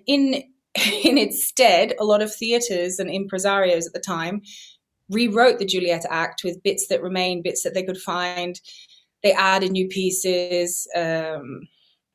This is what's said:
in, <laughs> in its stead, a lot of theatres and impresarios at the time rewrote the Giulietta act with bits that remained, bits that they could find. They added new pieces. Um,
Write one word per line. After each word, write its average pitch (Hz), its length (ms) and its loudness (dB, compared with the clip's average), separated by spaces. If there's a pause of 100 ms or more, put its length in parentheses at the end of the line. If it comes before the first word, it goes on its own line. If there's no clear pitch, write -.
in, 269 380 2 (320)
<laughs> - 0 - (280)
in 254 140 6
its - 300 0
stead, 226 520 4
a 214 60 0
lot 208 160 6
of 214 120 -4
theatres 220 640 -2
and 190 100 -4
impresarios 190 800 0
at - 60 -14
the 175 60 -8
time 175 420 -6 (680)
rewrote 233 500 4
the 202 60 -4
Giulietta 175 460 -2
act 165 320 -4
with 175 200 -6
bits - 240 -2
that - 140 -2
remained, 185 420 -2
bits - 200 -4
that 175 100 -4
they 185 100 -4
could 185 140 -8
find. 180 600 -6 (640)
They 202 100 6
added 190 380 2
new 190 160 0
pieces. 180 1080 -2
Um, 160 720 -4 (480)